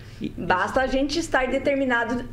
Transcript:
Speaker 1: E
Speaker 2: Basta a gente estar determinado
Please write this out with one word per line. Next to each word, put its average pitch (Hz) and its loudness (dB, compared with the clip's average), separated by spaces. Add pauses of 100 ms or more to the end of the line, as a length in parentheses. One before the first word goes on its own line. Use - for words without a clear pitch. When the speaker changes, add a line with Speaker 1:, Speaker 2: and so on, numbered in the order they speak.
(220)
Speaker 1:
E - -4
Speaker 2:
Basta 185 0
a 262 0
gente 277 0
estar 262 2
determinado 254 0